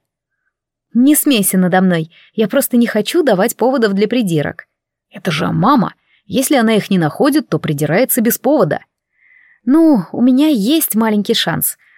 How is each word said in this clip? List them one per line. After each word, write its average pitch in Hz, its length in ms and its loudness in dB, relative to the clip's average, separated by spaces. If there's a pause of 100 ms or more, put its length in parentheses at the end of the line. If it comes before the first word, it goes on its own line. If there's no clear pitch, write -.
(960)
«Не 262 200 4
смейся 220 440 0
надо 185 220 2
мной, 175 300 0 (220)
я 214 160 -2
просто 262 280 -2
не 240 100 2
хочу 214 360 -2
давать 226 340 0
поводов 226 360 0
для 202 160 0
придирок». 190 580 -4 (440)
«Это 196 200 -10
же 160 220 -4
мама, 196 420 0 (300)
если 269 320 -2
она 226 180 2
их 202 160 -2
не 190 80 0
находит, 262 500 0
то 156 120 -4
придирается 156 600 -2
без 220 180 0
повода». 233 420 0 (840)
«Ну, 285 460 4
у - 100 -6
меня 262 280 2
есть 269 480 0
маленький 208 380 0
шанс. 156 420 -4 (220)